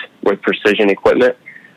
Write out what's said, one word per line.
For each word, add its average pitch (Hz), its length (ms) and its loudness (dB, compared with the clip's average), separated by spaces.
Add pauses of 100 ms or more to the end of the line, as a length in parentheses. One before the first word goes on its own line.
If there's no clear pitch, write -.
(220)
with 101 200 -2
precision 101 480 0
equipment, 123 440 2 (420)